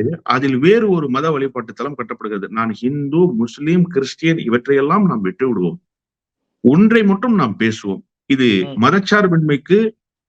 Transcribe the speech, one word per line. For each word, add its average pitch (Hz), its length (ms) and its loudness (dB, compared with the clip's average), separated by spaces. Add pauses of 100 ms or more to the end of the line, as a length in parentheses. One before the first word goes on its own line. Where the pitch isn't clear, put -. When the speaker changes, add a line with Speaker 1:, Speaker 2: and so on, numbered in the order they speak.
(260)
Speaker 1:
அதில் 131 320 0
வேறு 214 300 4
ஒரு 165 200 0
மத 135 220 -2
வழிபாட்டு 127 420 -6
தலம் 131 260 -8
கட்டப்படுகிறது. 107 520 -8
நான் 113 240 -4
ஹிந்து, 143 480 -2 (120)
முஸ்லீம், 147 540 0
கிறிஸ்டியன் 160 520 -2
இவற்றையெல்லாம் 139 640 0
நாம் 117 180 -2
விட்டு 92 220 -2
விடுவோம். 90 320 -2 (840)
ஒன்றை 214 400 6
மட்டும் 202 320 0
நாம் 110 220 -2
பேசுவோம். 104 440 -4 (280)
இது 131 160 2 (100)
Speaker 2:
ம். 90 220 -4
Speaker 1:
மதச்சார்பின்மைக்கு 170 1000 2 (500)